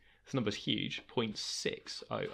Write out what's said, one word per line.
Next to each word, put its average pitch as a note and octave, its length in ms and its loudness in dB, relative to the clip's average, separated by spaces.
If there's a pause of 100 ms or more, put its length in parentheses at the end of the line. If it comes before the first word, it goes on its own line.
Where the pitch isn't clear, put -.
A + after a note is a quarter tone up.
(240)
this - 100 -6
number's G#2+ 220 4
huge, - 500 0
point B2 320 0
six - 720 -2
oh G#2+ 240 0